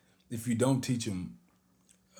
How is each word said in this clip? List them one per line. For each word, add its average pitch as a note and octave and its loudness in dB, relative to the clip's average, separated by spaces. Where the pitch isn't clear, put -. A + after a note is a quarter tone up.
if A#2 -6
you A#2 2
don't B2+ 4
teach B2 -2
'em F2+ -4